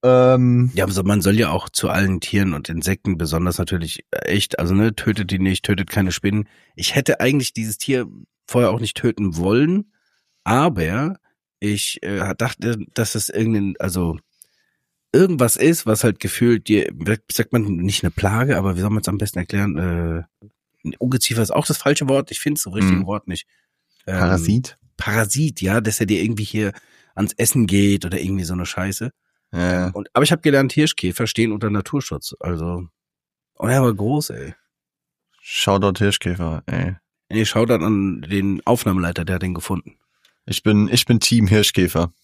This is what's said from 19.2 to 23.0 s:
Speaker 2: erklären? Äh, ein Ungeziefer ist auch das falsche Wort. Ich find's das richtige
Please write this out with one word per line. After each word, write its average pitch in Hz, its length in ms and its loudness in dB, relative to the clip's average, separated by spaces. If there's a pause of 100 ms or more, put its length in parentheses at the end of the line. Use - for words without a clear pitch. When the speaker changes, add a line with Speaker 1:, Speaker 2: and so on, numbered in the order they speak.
Speaker 2:
erklären? 95 400 -4
Äh, 85 680 -4 (380)
ein - 120 -8
Ungeziefer 127 420 0
ist 107 120 0
auch - 140 2
das - 120 -2
falsche 143 320 0
Wort. 139 200 0
Ich - 100 -8
find's 151 240 -2
das 90 100 -12
richtige 95 260 2